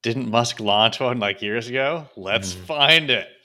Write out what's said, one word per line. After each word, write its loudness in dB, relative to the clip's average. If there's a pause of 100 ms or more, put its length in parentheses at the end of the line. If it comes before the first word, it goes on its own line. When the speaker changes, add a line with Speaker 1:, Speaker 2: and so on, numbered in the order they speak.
Speaker 1:
Didn't -4
Musk 0
launch 2
one, -2
like, -2
years -4
ago? -2 (100)
Let's -4
Speaker 2:
Mm. -14
Speaker 1:
find 4
it." 2 (180)